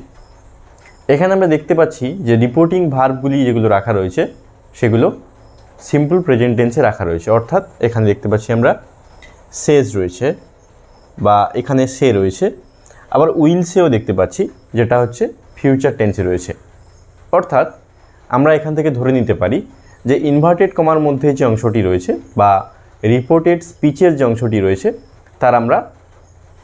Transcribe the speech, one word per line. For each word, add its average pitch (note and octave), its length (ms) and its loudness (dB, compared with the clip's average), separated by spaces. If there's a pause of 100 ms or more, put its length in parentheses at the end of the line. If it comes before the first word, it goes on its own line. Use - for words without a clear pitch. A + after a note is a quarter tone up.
(1080)
এখানে F3 260 2
আমরা F#3+ 140 2
দেখতে D#3 280 0
পাচ্ছি D#3+ 380 -2
যে B2 220 0
রিপোর্টিং E3 540 2
ভার্বগুলি C3+ 560 0
যেগুলো A2+ 240 0
রাখা G2+ 240 0
রয়েছে G2 340 -2 (460)
সেগুলো A#2+ 480 0 (580)
সিম্পল D3+ 420 0
প্রেজেন্ট A#2+ 360 0
টেন্সে A#2+ 240 0
রাখা G#2+ 240 0
রয়েছে, E2+ 260 -4
অর্থাৎ A#2 320 0 (160)
এখানে A2 260 0
দেখতে G#2 240 0
পাচ্ছি G#2+ 240 -2
আমরা A#2+ 300 0 (840)
says C#3+ 200 4 (100)
রয়েছে G2 380 -4 (840)
বা G2+ 360 2
এখানে C3 320 0
সে C3 260 0
রয়েছে, G2 380 -2 (600)
আবার D#3 180 2
will E3+ 340 2
সেও E3+ 260 2
দেখতে A2 240 -2
পাচ্ছি F#2 360 -2 (240)
যেটা A#2 260 0
হচ্ছে A#2+ 340 -4 (220)
ফিউচার C3+ 420 0
টেন্সে G#2 260 -2
রয়েছে। F2+ 300 -4 (800)
অর্থাৎ E3 360 0 (640)
আমরা C#3+ 260 2
এখান D3+ 200 -4
থেকে D#3 140 -2
ধরে B2+ 220 -2
নিতে A2+ 220 0
পারি F#2+ 340 -2 (380)
যে C3 120 2
ইনভার্টেড E3 560 0
কমার D#3+ 260 0
মধ্যে C#3+ 340 0
যে C3+ 120 -2
অংশটি A2 360 0
রয়েছে F#2 380 -2 (180)
বা G2+ 340 2 (320)
রিপোর্টেড E3 600 2
স্পিচের D3+ 520 0
যে C3+ 80 -2
অংশটি A2+ 360 0
রয়েছে F#2+ 340 0 (460)
তার B2 160 4
আমরা A#2+ 360 0 (720)